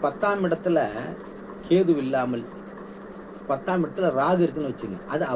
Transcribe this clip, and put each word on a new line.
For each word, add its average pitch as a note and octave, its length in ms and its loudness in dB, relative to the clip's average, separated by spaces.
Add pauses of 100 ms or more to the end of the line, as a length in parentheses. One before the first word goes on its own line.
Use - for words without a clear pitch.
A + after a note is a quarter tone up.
பத்தாம் G3+ 420 2
இடத்துல D#3+ 400 2 (800)
கேது E3+ 260 6 (100)
இல்லாமல், B2+ 420 0 (1040)
பத்தாம் F3+ 340 0
இடத்துல E3+ 260 2 (100)
ராகு F3 260 4
இருக்குன்னு D3 260 -2
வச்சுங்க, G2 260 -8 (160)
அது D#3 220 0